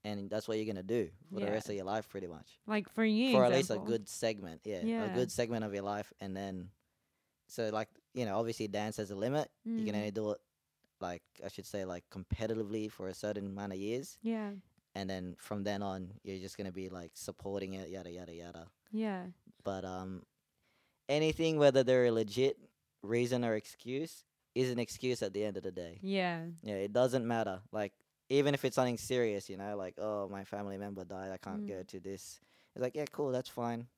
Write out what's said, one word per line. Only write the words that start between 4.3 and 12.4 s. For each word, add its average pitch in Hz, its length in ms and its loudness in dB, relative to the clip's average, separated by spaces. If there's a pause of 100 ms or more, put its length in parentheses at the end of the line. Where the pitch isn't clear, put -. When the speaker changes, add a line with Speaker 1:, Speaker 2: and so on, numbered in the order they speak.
Speaker 1:
yeah. 101 180 -2
Speaker 2:
Yeah. 226 220 0
Speaker 1:
A 185 100 -2
good 123 160 2
segment 113 320 0
of 104 100 -2
your 98 100 -2
life. 101 360 -4
And 95 160 -6
then, 95 360 -6 (760)
so, 113 220 -2
like, 107 180 -2 (260)
you 123 120 0
know, 98 120 0
obviously 113 300 0
dance 107 300 -2
has 101 140 -4
a 101 40 -6
limit. 127 340 0 (140)
You 226 220 -2
can 147 100 0
Speaker 2:
Mm. 104 40 2
Speaker 1:
only 107 120 -2
do 196 200 0
it, - 100 -2 (580)
like, 90 240 -4 (180)
I 95 60 -8
should 98 180 -10
say, 98 200 -4
like, 87 240 -6
competitively 107 840 -2